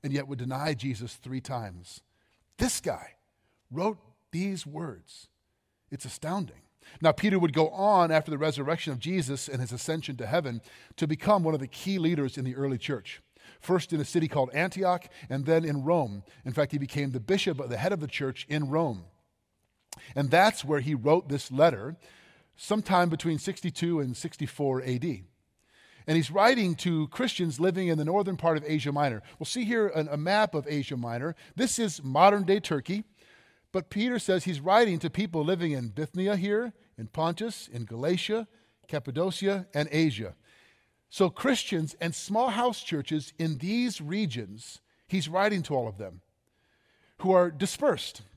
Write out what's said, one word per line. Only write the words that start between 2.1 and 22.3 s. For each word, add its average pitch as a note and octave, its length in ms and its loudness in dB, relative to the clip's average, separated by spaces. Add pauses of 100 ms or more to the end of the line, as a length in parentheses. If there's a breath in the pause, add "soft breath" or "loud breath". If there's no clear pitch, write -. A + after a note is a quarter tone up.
This - 240 0
guy - 360 -6 (520)
wrote F3 300 -2 (320)
these F#3+ 340 -4
words. C#3+ 640 -12 (640)
It's C#3 140 -12
astounding. D#3+ 580 -8 (380 loud breath)
Now, D#3+ 100 8
Peter G3 260 2
would E3+ 160 4
go D#3 160 4
on F#3 400 4
after D#3 220 4
the C#3+ 80 -2
resurrection D3 540 -2
of B2 60 -6
Jesus C#3 480 -2
and C3 140 -4
his A#2+ 100 -6
ascension C#3 460 -6
to A#2 80 -6
heaven B2 380 -2 (340 loud breath)
to E3 80 0
become F3 380 2
one D#3+ 100 2
of D3 60 0
the C3 80 -6
key F#3+ 320 -4
leaders D#3+ 360 2
in C3 100 -4
the B2+ 100 -4
early C3+ 240 -2
church. - 420 -8 (380 loud breath)
First F3+ 340 0
in D#3 80 0
a C3 40 0
city D#3+ 220 0
called C3 280 0
Antioch, F3+ 520 0 (220 loud breath)
and C3+ 160 -4
then E3 180 4
in D3 200 -2
Rome. C3 400 0 (220 soft breath)
In B2 80 -6
fact, D3 180 0
he D3 80 -2
became C#3 320 -4
the B2+ 80 -4
bishop, D#3+ 400 0 (100)
the A#2 80 -4
head F3 160 0
of F3 60 -4
the D3 80 -6
church - 420 -6
in D3 200 -2
Rome. C3+ 360 0 (1120 loud breath)
And C#3 160 0
that's F#3 340 6
where D3 140 2
he C#3+ 160 -2
wrote D3 340 4
this C#3 220 -4
letter C3+ 440 4 (600 soft breath)